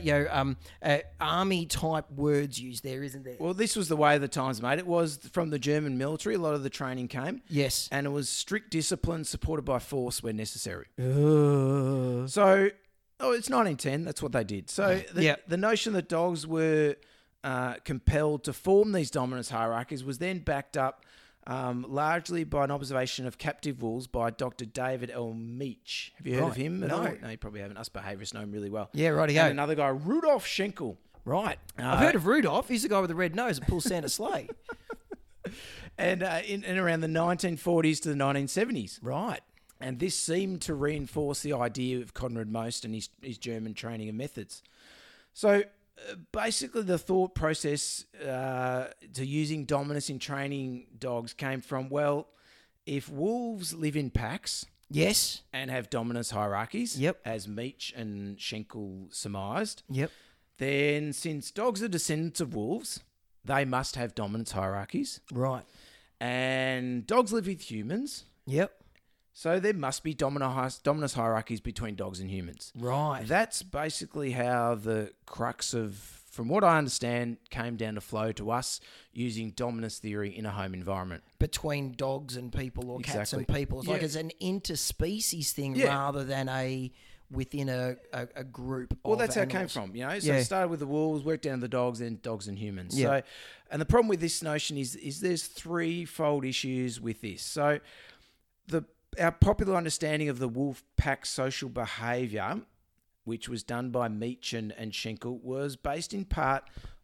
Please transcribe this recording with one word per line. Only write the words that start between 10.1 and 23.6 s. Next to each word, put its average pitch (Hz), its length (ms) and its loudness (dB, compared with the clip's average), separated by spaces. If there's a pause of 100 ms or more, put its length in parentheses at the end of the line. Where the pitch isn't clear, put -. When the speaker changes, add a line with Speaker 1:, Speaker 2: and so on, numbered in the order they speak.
Speaker 2:
where 113 120 -2
necessary. 107 520 -6 (140)
Speaker 1:
Ugh. 135 1300 6
Speaker 2:
So, 196 420 8 (500)
oh, 254 120 2
it's 240 160 0
nineteen 220 300 4
ten. 147 260 0
That's - 180 -6
what 147 100 -4
they 123 120 2
did. 98 260 -6
So 190 300 4 (140)
the, 170 80 4
Speaker 1:
Yep. 151 260 2
Speaker 2:
the 165 80 2
notion 214 380 2
that 180 160 0
dogs 165 360 2
were, 156 500 4 (480)
uh, 127 300 -2 (100)
compelled 151 600 2
to 143 80 -4
form 202 400 6
these 170 180 2
dominance 127 380 0
hierarchies 117 560 -2
was 135 140 -4
then 180 220 -2
backed 143 360 -2
up, 135 280 0 (420)
um, 123 420 -2
largely 160 560 0
by 147 200 2
an 139 60 0
observation 131 560 -2
of 123 120 -8
captive 143 420 -4